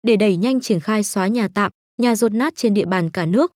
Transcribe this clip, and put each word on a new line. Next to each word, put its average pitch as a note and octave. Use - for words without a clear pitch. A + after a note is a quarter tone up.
Để A3+
đẩy G3
nhanh B3+
triển F#3
khai G#3+
xóa F#3+
nhà A3
tạm, F#3+
nhà A#3+
dột A3
nát C#4
trên A3
địa G3+
bàn F3
cả E3+
nước A#3+